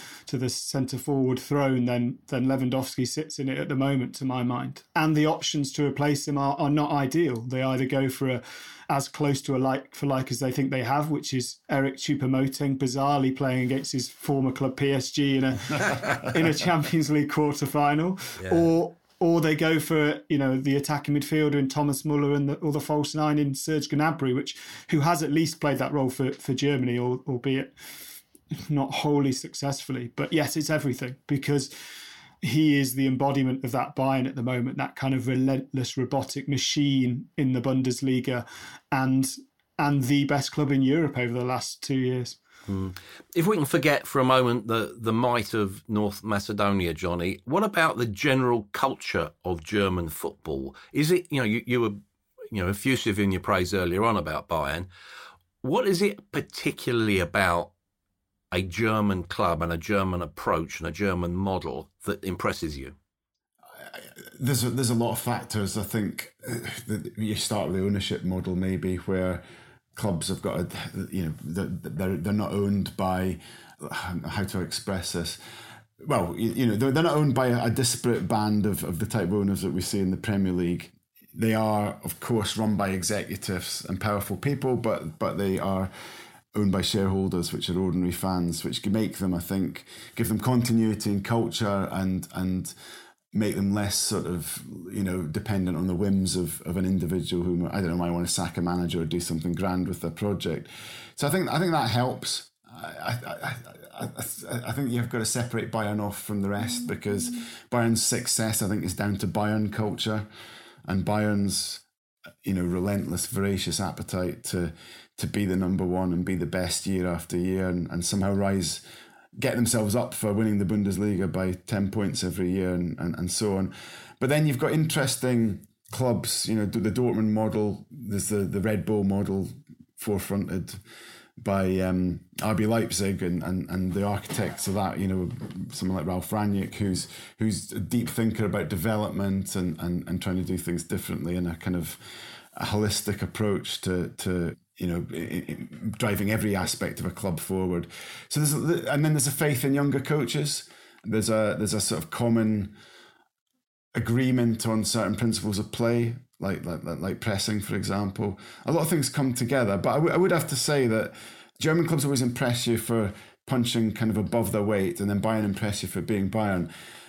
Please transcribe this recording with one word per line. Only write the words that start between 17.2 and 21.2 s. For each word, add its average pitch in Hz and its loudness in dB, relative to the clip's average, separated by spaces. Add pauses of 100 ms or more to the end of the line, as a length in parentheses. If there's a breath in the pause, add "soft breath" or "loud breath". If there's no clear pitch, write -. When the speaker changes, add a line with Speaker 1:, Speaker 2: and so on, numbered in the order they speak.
Speaker 1:
quarter-final, 147 2 (240 loud breath)
Speaker 2:
Yeah. 180 0
Speaker 1:
or, 165 4 (260)
or 170 6
they 156 4
go 160 4
for, 151 2
you 147 4
know, 131 4
the 135 2
attacking 143 0
midfielder 147 2